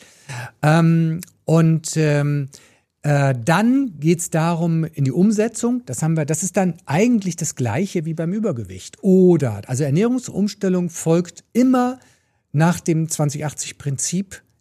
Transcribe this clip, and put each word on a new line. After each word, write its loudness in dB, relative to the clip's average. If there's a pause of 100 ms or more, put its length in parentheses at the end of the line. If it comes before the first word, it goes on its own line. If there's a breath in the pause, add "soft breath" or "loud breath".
(640 loud breath)
Ähm, 4 (240)
und, 2
ähm, 0 (540 loud breath)
äh, 2 (100)
dann 0
geht's 0
darum, 0
in -4
die 0
Umsetzung. 0
Das -8
haben 0
wir, 0
das -4
ist -6
dann 0 (120)
eigentlich 0
das -6
Gleiche -2
wie -6
beim -4
Übergewicht. -6
Oder, 4
also -4
Ernährungsumstellung -2
folgt -2
immer 2 (540 soft breath)
nach 2
dem -2
zwanzig -4
achtzig -10
Prinzip, -6 (180)